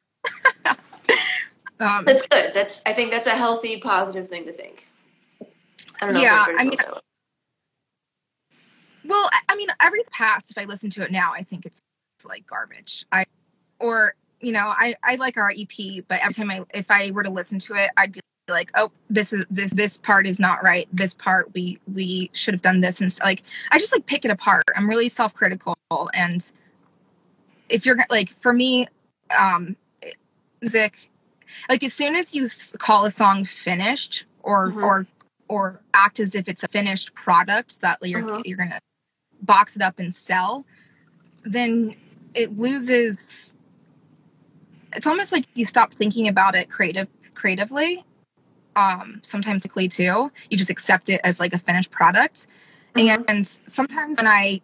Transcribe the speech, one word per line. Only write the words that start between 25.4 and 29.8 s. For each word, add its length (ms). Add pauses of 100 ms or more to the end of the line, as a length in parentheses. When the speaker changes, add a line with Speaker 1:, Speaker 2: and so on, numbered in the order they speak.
Speaker 1:
And 360 (1160)
if 160
you're, 120 (120)
like, 220 (100)
for 100
me, 360 (500)
um, 380 (840)